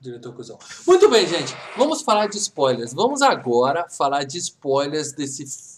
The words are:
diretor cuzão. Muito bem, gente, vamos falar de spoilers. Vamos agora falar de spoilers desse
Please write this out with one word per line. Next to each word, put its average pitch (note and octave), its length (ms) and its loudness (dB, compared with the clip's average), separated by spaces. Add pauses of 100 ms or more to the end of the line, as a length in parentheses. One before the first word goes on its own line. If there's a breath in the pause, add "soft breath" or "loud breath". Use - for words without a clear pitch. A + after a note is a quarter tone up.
diretor A#2+ 340 -16
cuzão. A2 240 -18 (260 loud breath)
Muito F#4 240 8
bem, G3+ 200 4
gente, D#3 260 -4 (220)
vamos D4 260 0
falar G#3+ 240 2
de G#3 120 -10
spoilers. B2+ 540 -2
Vamos B3+ 300 0
agora C#3 680 2
falar C#3+ 360 -2
de C#3 140 -10
spoilers C#3+ 760 -4
desse C#3+ 320 -10 (340)